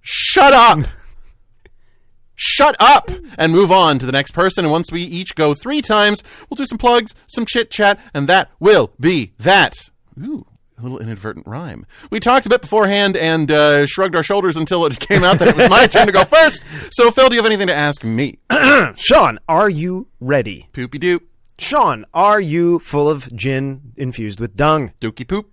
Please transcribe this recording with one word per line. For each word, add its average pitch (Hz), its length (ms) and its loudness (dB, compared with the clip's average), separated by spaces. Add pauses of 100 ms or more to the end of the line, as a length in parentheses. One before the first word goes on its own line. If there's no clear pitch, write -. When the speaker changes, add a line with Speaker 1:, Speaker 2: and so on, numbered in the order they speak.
Speaker 1:
Shut - 520 2
up! 233 260 6 (1600)
Shut - 400 0
up! 240 300 4 (280)
And 160 140 0
move 175 200 2
on 170 280 4
to 127 60 -8
the 127 60 -6
next 139 200 -2
person. 180 320 -2
And 156 80 0
once 165 200 -4
we 170 100 -8
each 175 340 -12
go 151 200 0
three 277 260 -8
times, 208 400 0 (280)
we'll 269 60 -12
do 269 120 -8
some 233 100 -12
plugs, 240 380 0 (100)
some 233 220 -8
chit-chat, 208 520 -2 (140)
and 139 160 -4
that 185 300 0
will 170 400 2
be 143 400 -2
that. 165 340 2 (500)
Ooh, 285 220 -12 (320)
a 113 60 -18
little 127 160 -12
inadvertent 110 480 -12
rhyme. 113 380 -14 (260)
We 214 80 -6
talked 247 260 2
a 202 40 -8
bit 240 120 2
beforehand 202 560 0
and, 160 340 -2
uh, 147 360 4
shrugged 185 280 -4
our 165 80 0
shoulders 190 320 -2
until 160 300 -2
it 139 140 -4
<laughs> - 0 -
came 196 240 0
out 185 160 2
that 165 80 4
it - 100 2
was 240 120 4
my 214 180 6
turn - 180 4
to 202 80 -2
go 185 120 4
first. 311 380 4 (280)
So, 240 180 4
Phil, 262 200 4
do 233 60 0
you 233 60 0
have 220 100 0
anything 202 160 -2
to 180 60 -2
ask 147 300 -4
me? 113 340 -6 (120)
Speaker 2:
<clears throat> 262 460 2
Sean, 214 440 2 (100)
are 185 200 2
you 180 380 -8 (120)
ready? 123 540 -4
Speaker 1:
Poopy 127 260 -12
doop. 175 220 -2 (360)
Speaker 2:
Sean, 170 560 -2
are 202 260 2
you 170 380 0
full 147 320 -2
of 131 260 -6
gin 135 600 -8
infused 113 420 -10
with 113 160 -10
dung? 151 460 -2
Speaker 1:
Dookie 113 260 -10
poop. 208 260 -8